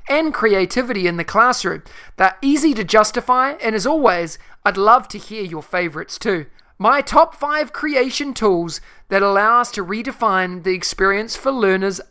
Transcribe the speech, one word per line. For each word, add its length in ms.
and 240
creativity 760
in 100
the 60
classroom. 580
They're 220
easy 360
to 80
justify, 720
and 200
as 140
always, 500
I'd 140
love 300
to 100
hear 240
your 220
favorites 560
too. 260
My 240
top 320
five 400
creation 640
tools 460
that 140
allow 380
us 100
to 120
redefine 800
the 140
experience 600
for 160
learners 480